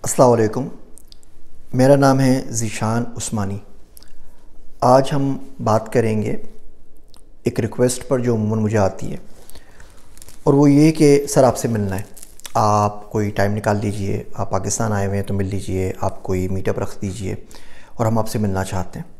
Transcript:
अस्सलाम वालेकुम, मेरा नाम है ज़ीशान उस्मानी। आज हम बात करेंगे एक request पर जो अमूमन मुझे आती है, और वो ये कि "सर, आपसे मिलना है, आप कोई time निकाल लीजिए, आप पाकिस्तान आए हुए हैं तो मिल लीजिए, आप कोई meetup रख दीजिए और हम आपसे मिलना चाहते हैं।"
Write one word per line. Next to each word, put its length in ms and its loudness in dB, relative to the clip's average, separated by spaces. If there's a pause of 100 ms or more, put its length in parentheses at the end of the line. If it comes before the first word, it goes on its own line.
अस्सलाम 260 6
वालेकुम, 380 2 (1040)
मेरा 220 8
नाम 240 6
है 320 2
ज़ीशान 520 -2 (120)
उस्मानी। 440 -4 (1200)
आज 280 6
हम 120 2 (380)
बात 260 2
करेंगे 420 0 (1160)
एक 140 0
request 480 0
पर 120 2
जो 140 2
अमूमन 240 0
मुझे 200 2
आती 280 0
है, 140 -6 (1300)
और 80 6
वो 140 6
ये 240 8
कि 340 6
"सर, 180 4
आपसे 240 2
मिलना 280 -2
है, 100 -6 (500)
आप 560 2
कोई 200 0
time 200 0
निकाल 260 0
लीजिए, 460 -2 (120)
आप 160 -4
पाकिस्तान 400 -2
आए 140 0
हुए 100 -2
हैं 100 -2
तो 80 -2
मिल 140 0
लीजिए, 460 -2
आप 280 -4
कोई 280 0
meetup 280 -2
रख 220 -4
दीजिए 360 -6 (640)
और 80 2
हम 120 2
आपसे 200 -2
मिलना 260 0
चाहते 340 -4
हैं।" 80 -10 (140)